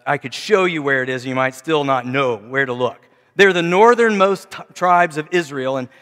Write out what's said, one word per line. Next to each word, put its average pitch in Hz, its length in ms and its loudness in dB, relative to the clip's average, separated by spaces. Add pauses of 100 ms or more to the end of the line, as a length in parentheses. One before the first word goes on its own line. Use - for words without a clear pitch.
I 143 120 -2
could 120 140 -12
show 202 300 0
you 170 180 -2
where 135 220 0
it 127 60 -6
is, 127 140 -6
and 131 60 -8
you 127 60 -4
might 131 180 0
still 151 300 -2
not 135 220 -2
know 127 320 -2
where 131 280 -4
to 127 60 -8
look. 123 380 -6 (240)
They're 190 200 4
the 175 80 0
northernmost 196 920 2
t-, - 60 -16 (160)
tribes 175 420 2
of 151 160 -8
Israel, 135 460 -2
and 127 100 -6 (140)